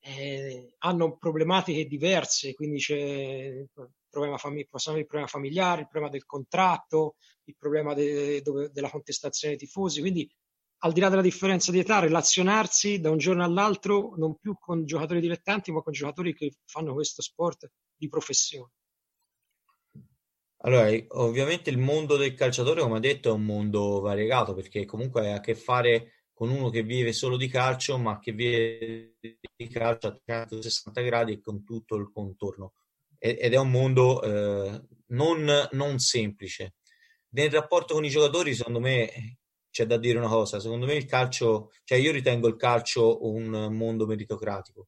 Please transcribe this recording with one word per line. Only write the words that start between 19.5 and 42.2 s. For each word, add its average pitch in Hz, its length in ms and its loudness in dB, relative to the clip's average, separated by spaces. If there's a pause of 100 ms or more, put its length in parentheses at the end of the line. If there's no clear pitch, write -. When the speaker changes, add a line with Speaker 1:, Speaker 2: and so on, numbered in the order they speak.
Speaker 2:
Allora, 120 260 6
i-, 113 220 2
ovviamente 135 600 0
il 127 100 0
mondo 143 360 2
del 139 180 0
calciatore, 127 460 0
come 117 160 2
ha 110 60 -2
detto, 139 260 2
è 110 60 4
un 107 100 0
mondo 104 560 0
variegato, 104 540 2
perché 98 320 -6
comunque 110 480 -2
ha - 20 -2
a 101 60 -4
che 113 120 -2
fare 120 600 2 (180)
con 117 180 -4
uno 131 200 0
che 117 140 0
vive 120 280 0
solo 127 240 -2
di 131 140 -4
calcio, 131 480 0
ma 110 200 -2
che - 140 -8
vive 113 880 -2
di 113 480 -16
calcio 117 400 -2
a 101 80 -6
trecentosessanta 113 840 -6
gradi 117 320 0
e 98 80 -10
con 104 240 -10
tutto 110 320 -8
il 101 120 -6
contorno. 98 680 -10 (420)
E-, 117 240 -2
ed 120 100 2
è 127 60 4
un 135 120 2
mondo, 127 520 6
eh, 104 600 -2 (260)
non, 147 640 2
non 135 280 -2
semplice. 101 760 -4 (560)
Nel 143 200 0
rapporto 156 440 2
con 156 100 0
i 143 40 -2
giocatori, 147 460 2
secondo 117 240 -4
me, 120 600 -2 (300)
c'è 117 160 0
da 117 120 2
dire 117 200 2
una 117 120 0
cosa. 107 300 2
Secondo 117 260 -4
me 147 100 0
il 139 100 -4
calcio, 123 680 0 (120)
cioè 127 140 2
io 143 140 4
ritengo 127 360 2